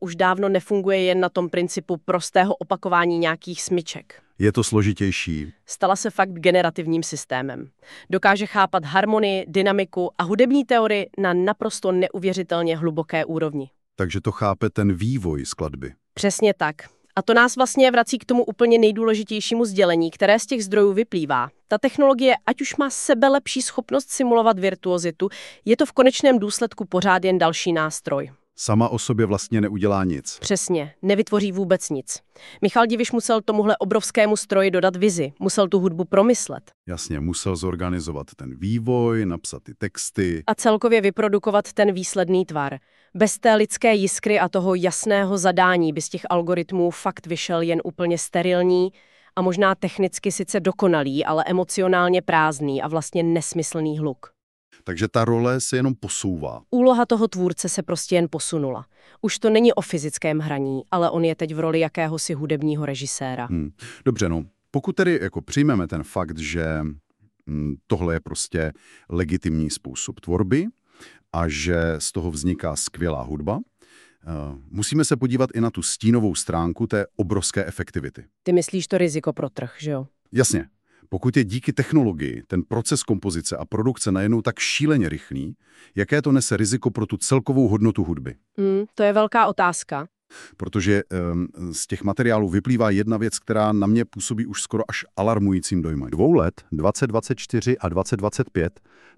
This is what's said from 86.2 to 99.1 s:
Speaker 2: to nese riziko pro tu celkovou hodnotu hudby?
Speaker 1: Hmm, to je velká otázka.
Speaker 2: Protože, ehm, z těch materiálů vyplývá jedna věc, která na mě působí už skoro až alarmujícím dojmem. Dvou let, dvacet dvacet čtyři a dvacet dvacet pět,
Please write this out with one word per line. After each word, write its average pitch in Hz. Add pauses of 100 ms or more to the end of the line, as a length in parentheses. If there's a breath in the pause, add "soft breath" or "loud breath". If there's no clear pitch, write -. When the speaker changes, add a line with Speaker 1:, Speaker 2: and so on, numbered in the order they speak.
Speaker 2:
to 143
nese 120
riziko 110
pro 107
tu 104
celkovou 135
hodnotu 104
hudby? 69 (240)
Speaker 1:
Hmm, 196 (100)
to 214
je 202
velká 214
otázka. 175 (480 loud breath)
Speaker 2:
Protože, 98
ehm, 87 (260)
z -
těch -
materiálů 107
vyplývá 110
jedna 104
věc, 107
která 107
na 101
mě 113
působí 113
už 104
skoro 110
až - (120)
alarmujícím 98
dojmem. 73
Dvou 110
let, 87
dvacet 90
dvacet 113
čtyři 120
a 90
dvacet 95
dvacet 104
pět, 85 (380 soft breath)